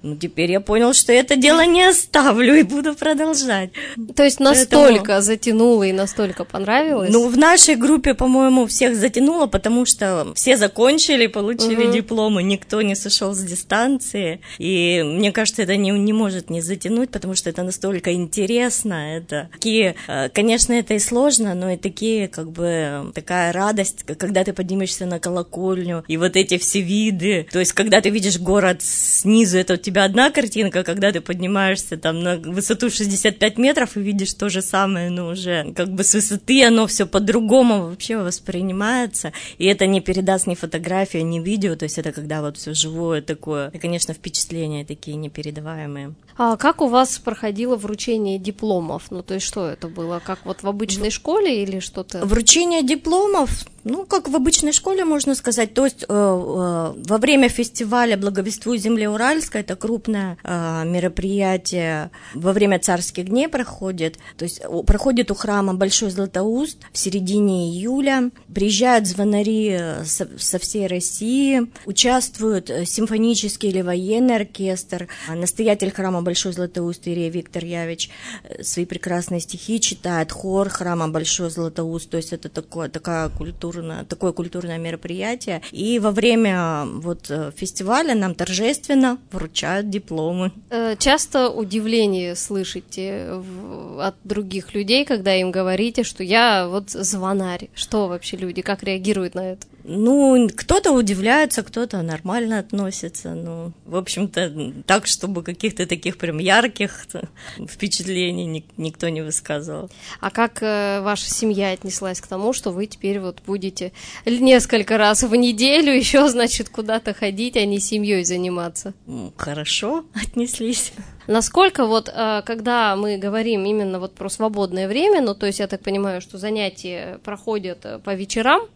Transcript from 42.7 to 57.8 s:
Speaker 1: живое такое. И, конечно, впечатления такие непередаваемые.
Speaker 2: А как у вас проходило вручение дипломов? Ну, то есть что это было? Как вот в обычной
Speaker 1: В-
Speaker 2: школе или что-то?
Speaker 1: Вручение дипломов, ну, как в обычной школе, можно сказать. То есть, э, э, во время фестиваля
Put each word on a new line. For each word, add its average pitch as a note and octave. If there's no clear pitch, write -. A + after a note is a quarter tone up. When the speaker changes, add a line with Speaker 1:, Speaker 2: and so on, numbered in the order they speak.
Speaker 1:
живое D#3+
такое. D3
И, F3+
конечно, E3+
впечатления D#3
такие D3
непередаваемые. D3+
Speaker 2:
А A#3
как D#4
у C#4+
вас B3+
проходило A3+
вручение G#3
дипломов? F#3
Ну, F#3
то F#3+
есть F#3+
что F#3
это D3
было? E3+
Как F#3
вот F#3+
в G3
обычной G#3
Speaker 1:
В- A3
Speaker 2:
школе D#4
или F#3+
что-то? F#3
Speaker 1:
Вручение D#4+
дипломов, E4
ну, E4
как E4
в C4+
обычной D4+
школе, F#4+
можно C#4+
сказать. A3+
То C4
есть, -
э, -
э, F3+
во G#3+
время B3+
фестиваля A#3